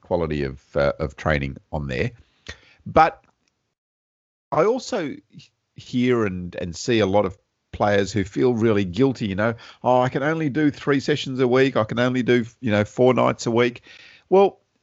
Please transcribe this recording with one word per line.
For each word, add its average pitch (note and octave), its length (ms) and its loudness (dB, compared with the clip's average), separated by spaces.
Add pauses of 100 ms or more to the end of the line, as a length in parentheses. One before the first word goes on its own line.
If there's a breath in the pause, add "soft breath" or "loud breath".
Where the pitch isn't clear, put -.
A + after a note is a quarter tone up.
quality D#2 440 -4
of, C2+ 320 -10
uh, C#2+ 220 0
of D2+ 180 -8
training C#2 400 -2 (160)
on D2 160 -6
there. C#2+ 220 -4 (760 loud breath)
But D#3+ 360 0 (1300)
I D#3 140 2
also A3 500 -2 (600)
hear B2 480 0
and, F2+ 320 -6
and E2+ 180 -8
see A#2 240 0
a G2+ 80 4
lot G2+ 200 2
of - 120 -8 (340)
players G2+ 400 0
who G2+ 120 0
feel B2+ 300 0
really G#2+ 300 2
guilty, A#2 440 -2
you F#2+ 80 -4
know, A2+ 180 -2 (300 loud breath)
"Oh, B2+ 160 4
I B2+ 80 2
can C3+ 140 -4
only D#3+ 280 -2
do D3+ 200 0
three C#3+ 300 -2
sessions C3 400 -4
a C3 60 2
week. B2+ 300 2
I G#2+ 80 2
can A2+ 140 -6
only B2+ 240 0
do, A#2+ 220 2 (160)
you A#2 120 -2
know, G#2 120 2
four B2+ 300 2
nights B2 320 0
a A#2+ 40 -2
week." A#2+ 320 0 (460 loud breath)
Well, F#3+ 300 4 (240)